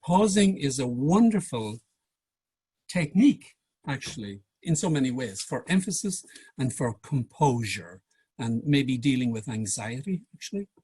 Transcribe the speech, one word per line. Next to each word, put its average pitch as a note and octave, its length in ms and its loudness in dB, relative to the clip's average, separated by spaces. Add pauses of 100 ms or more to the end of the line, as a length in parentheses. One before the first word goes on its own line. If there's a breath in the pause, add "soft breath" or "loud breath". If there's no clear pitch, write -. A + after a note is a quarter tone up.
Pausing G3 540 4
is C#3 220 -2
a C3 80 -2
wonderful C3+ 920 2 (1080)
technique, F#3 640 4 (320)
actually, G2+ 540 -8 (220)
in E3 120 2
so F#3 140 -2
many C#3 220 2
ways, A#2+ 300 -6
for - 280 -6
emphasis F#3+ 560 -2 (320 loud breath)
and B2+ 160 -2
for A#2+ 300 -4
composure, A#2 960 -2 (380)
and A#2 260 -2
maybe C3+ 320 2
dealing B2+ 340 0
with A2 160 -6
anxiety, A#2 760 -6 (120)
actually. G3+ 320 -8 (160)